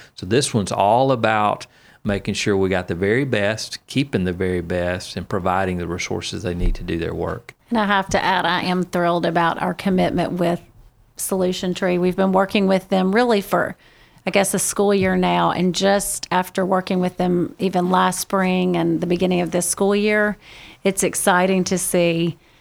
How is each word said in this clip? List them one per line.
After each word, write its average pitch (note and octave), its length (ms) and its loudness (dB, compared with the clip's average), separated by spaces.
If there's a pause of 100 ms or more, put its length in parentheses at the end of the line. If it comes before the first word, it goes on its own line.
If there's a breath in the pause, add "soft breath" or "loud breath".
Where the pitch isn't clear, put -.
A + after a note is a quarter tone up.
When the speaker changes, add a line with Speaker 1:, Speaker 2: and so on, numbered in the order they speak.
(180 loud breath)
Speaker 1:
So F#2 100 -12
this A#2 260 0
one's G2+ 200 0
all A#2 400 2
about A2 560 0 (340 soft breath)
making G2+ 320 -2
sure G2+ 220 0
we F#2+ 120 2
got F2+ 200 -2
the F#2 80 -2
very G#2+ 280 2
best, A2 600 -2
keeping B2+ 380 -2
the F2+ 80 -2
very F2+ 280 -2
best, F2 560 -4
and F2+ 120 -10
providing F#2 500 -2
the F2 80 -4
resources F#2 560 -6
they F#2 120 -4
need F2 200 0
to - 80 -8
do F2 160 -4
their E2 160 -4
work. E2+ 400 -8 (160)
Speaker 2:
And A#3+ 80 0
I G#3 80 0
have G3 240 0
to F#3+ 120 0
add, F3+ 240 0
I F3 160 0
am F3+ 200 0
thrilled F3 440 0
about E3+ 360 0
our F3+ 120 -2
commitment F3+ 580 0
with F3 280 -2 (560)
Solution F#3 560 -2
Tree. F3+ 260 0
We've F3+ 180 0
been F#3+ 160 2
working G3 340 2
with F#3+ 220 2
them F#3+ 260 2
really A#3 260 4
for, F#3 360 -2 (500 soft breath)
I F#3+ 40 -4
guess, G3 240 0
a F#3+ 40 0
school G3+ 340 2
year F#3+ 240 2
now. F3 360 2
And F3+ 200 0
just G3 600 0
after F#3 340 -2
working F#3 320 0
with F3+ 180 -2
them F3+ 440 0
even F3+ 300 0
last F#3 300 2
spring F#3 560 0
and E3+ 240 0
the F3+ 60 -4
beginning F3 340 2
of E3 120 -2
this F3 160 0
school G3+ 260 0
year, G#3 420 2 (460 loud breath)
it's G3 220 0
exciting F#3 600 2
to F3+ 140 -2
see, E3+ 600 0 (220 soft breath)